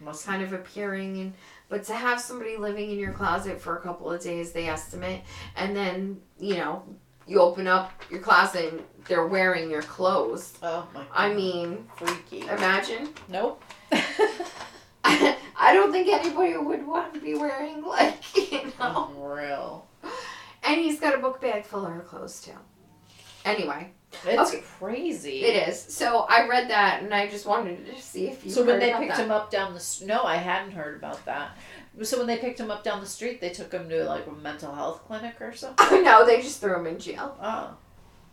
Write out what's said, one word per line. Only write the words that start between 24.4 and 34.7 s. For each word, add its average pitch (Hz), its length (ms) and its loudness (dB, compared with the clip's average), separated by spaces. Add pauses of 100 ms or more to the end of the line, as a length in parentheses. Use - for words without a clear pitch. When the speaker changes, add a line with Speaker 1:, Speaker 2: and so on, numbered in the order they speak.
Speaker 2:
Okay. - 100 -8 (160)
Speaker 1:
crazy. 202 680 -6
Speaker 2:
It 196 240 4
is. - 120 -6
So 233 480 0
I 233 180 8
read 247 220 2
that, 202 340 4
and 208 100 -4
I 202 140 2
just 208 180 -10
wanted 202 400 -2
to - 160 -14
see - 260 -6
if - 180 -10
you 190 60 -8
Speaker 1:
So 247 100 4
when 240 140 6
Speaker 2:
heard - 60 2
Speaker 1:
they 240 80 4
Speaker 2:
about 240 120 2
Speaker 1:
picked - 160 -2
Speaker 2:
that. 233 80 2
Speaker 1:
him 220 60 -2
up 214 180 0
down 190 220 -2
the 175 80 -12
s-, - 220 -8
no, 214 220 0
I 170 120 2
hadn't 185 360 -2
heard 151 260 -10
about 147 280 -12
that. 143 320 -8 (460)
So 247 140 -2
when 240 100 0
they 233 100 0
picked 247 220 -6
him 220 100 -8
up 208 140 -8
down 202 160 -4
the 196 80 -12
street, 240 320 -8
they 175 100 -6
took 180 220 -12
him 175 180 -8
to, 160 140 -2
like, 151 240 -4
a 147 40 -12
mental 147 440 -12